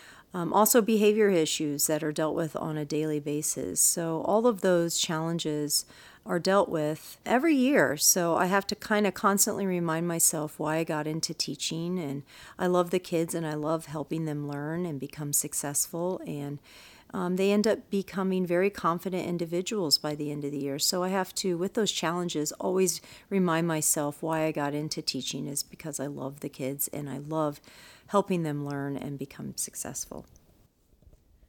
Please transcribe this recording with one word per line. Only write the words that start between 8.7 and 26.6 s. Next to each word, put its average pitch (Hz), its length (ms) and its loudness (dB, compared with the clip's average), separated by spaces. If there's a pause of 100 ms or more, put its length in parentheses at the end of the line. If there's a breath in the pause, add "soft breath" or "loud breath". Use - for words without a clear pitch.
kinda 208 360 2
constantly 202 540 2
remind 170 420 0
myself 165 500 0
why 156 200 0
I 165 80 0
got 151 200 -2
into 160 280 -4
teaching, 165 680 -4
and 143 240 -6 (340 loud breath)
I 185 100 0
love 180 240 2
the 185 80 2
kids 170 360 -2
and 165 100 -2
I 151 100 -4
love 160 320 -2
helping 160 360 -4
them 147 240 -4
learn 151 380 -4
and 147 140 -6
become 143 340 -6
successful, 170 920 -2
and, 143 340 -8 (540 loud breath)
um, 180 220 -2
they 196 160 4
end 208 160 4
up - 220 0
becoming 190 560 0
very 175 240 2
confident 180 580 -2
individuals 175 680 -2
by 151 180 -4
the 147 160 -4
end 147 140 -6
of 143 60 -6
the 143 80 -6
year. 139 200 -4
So 180 240 0
I 185 60 0
have 190 260 -2
to, 180 220 -2
with 190 160 -4
those 214 180 0
challenges, 170 600 -2
always 185 480 0 (280 loud breath)
remind 170 380 2
myself 151 540 0
why 160 220 0
I 156 100 0
got 143 200 -2
into 151 280 -4
teaching 143 460 -6
is 143 140 -4
because - 380 -10
I 135 60 -4
love 143 340 -8
the 147 80 -6
kids 143 460 -6